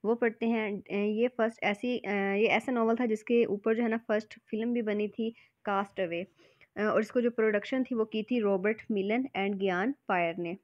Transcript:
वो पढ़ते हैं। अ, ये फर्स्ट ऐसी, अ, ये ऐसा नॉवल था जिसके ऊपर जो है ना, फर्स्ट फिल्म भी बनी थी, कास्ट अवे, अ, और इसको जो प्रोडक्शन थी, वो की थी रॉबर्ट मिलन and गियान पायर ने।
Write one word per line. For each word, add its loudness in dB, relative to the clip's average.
वो 2
पढ़ते -2
हैं। -2
अ, -4
ये 0
फर्स्ट -2
ऐसी, -2
अ, -6
ये 2
ऐसा 2
नॉवल 2
था 0
जिसके 2
ऊपर 0
जो 0
है 2
ना, 0
फर्स्ट -2
फिल्म -2
भी 0
बनी 0
थी, -4
कास्ट -2
अवे, -2
अ, -2
और 2
इसको 0
जो 2
प्रोडक्शन 0
थी, -4
वो 2
की -4
थी 0
रॉबर्ट 2
मिलन 0
and 0
गियान 0
पायर 2
ने। -4